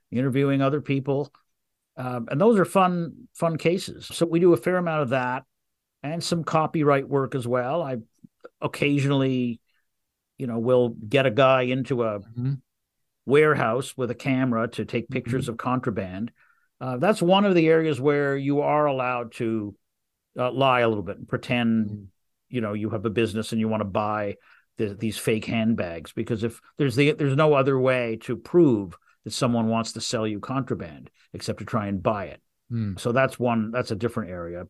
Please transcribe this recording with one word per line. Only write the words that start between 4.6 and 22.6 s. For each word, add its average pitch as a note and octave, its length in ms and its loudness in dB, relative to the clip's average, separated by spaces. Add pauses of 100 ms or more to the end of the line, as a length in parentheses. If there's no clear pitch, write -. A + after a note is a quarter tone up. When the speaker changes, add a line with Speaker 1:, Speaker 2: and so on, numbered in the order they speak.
Speaker 1:
amount E3+ 240 -2
of C3+ 100 0
that B2+ 340 -2 (580)
and D#3 200 -6
some E3+ 220 -2
copyright D3 640 2
work C3+ 260 0
as B2 120 -4
well. B2+ 360 -2
I C3+ 140 -4 (640)
occasionally, C3+ 1000 0 (760)
you C3+ 100 -8
know, A#2 120 -4
will B2 320 4
get A2+ 340 0
a C3 60 4
guy C3 320 4
into B2+ 400 -2
a G#2+ 180 -2
Speaker 2:
Mm-hmm. A#2+ 340 -6 (760)
Speaker 1:
Warehouse C3+ 680 2
with B2 140 -2
a A#2+ 40 -4
camera B2+ 540 0
to A2+ 160 -6
take A#2 200 -4
Speaker 2:
Mm-hmm. - 80 -14
Speaker 1:
pictures B2+ 360 -4
of A2+ 80 -8
contraband. A2+ 760 -4 (480)
Uh, B2+ 160 -6
that's F#3 260 2
one F#3+ 220 4
of G3 100 4
the D#3+ 140 6
areas D#3+ 320 4
where C#3+ 360 2
you C#3 260 0
are D3 240 2
allowed B2 460 -2
to, A2 420 -4 (640)
uh, B2 120 0
lie B2+ 300 4
a A#2 80 4
little G#2 160 -2
bit F#2+ 140 -10
and - 100 -16
pretend, A#2 640 0
Speaker 2:
Mm. G2+ 160 -12 (420)
Speaker 1:
you B2+ 120 -4